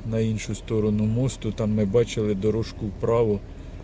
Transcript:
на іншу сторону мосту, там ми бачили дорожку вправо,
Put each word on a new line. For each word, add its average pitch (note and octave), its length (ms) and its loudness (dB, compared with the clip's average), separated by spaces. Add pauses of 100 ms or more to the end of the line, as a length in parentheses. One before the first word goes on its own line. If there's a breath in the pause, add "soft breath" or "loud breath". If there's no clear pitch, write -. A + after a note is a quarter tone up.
на A2+ 140 0
іншу A2 360 0
сторону G#2+ 480 0
мосту, A2+ 480 0
там G#2+ 220 -2
ми G#2+ 120 2
бачили G#2+ 500 2
дорожку G#2+ 500 -2
вправо, A2+ 540 2 (440 loud breath)